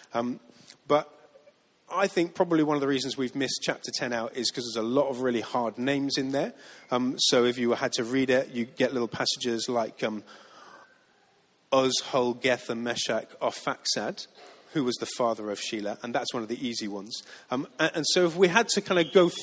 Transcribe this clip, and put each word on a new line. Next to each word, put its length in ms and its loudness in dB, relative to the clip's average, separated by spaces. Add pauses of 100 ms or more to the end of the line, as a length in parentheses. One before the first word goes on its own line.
(140)
Um, 260 -4 (460)
but 280 0 (800)
I 140 2
think 280 0
probably 280 2
one 160 2
of 20 0
the 60 -2
reasons 320 -2
we've 160 -2
missed 280 -2
chapter 280 -4
ten 240 -4
out 240 -4
is 120 -2
'cause 140 -6
there's 180 -4
a 60 -2
lot 200 2
of 120 -4
really 220 0
hard 340 -2
names 400 0
in 160 -2
there. 220 -2 (360)
Um, 280 0
so 260 4
if 140 2
you 140 2
had 220 0
to 100 0
read 260 0
it, 180 2
you 160 -2
get 300 0
little 140 0
passages 600 -2
like, 340 -2
um, 220 -4 (1500)
Uz, 300 4
Hul, 300 0
Geth, 360 0
and 120 -4
Meshach, 460 -2 (120)
Arphaxad, 840 -4 (480)
who 100 0
was 120 0
the 200 -6
father 340 0
of 80 -4
Shelah, 460 -6
and 100 -6
that's 200 -2
one 80 -4
of 80 -6
the 160 -6
easy 220 -4
ones. 340 -8 (280)
Um, 160 -2 (120)
and, 160 2
and 140 -2
so 180 4
if 100 0
we 120 6
had 200 4
to 140 0
kinda 220 2
go 260 6 (120)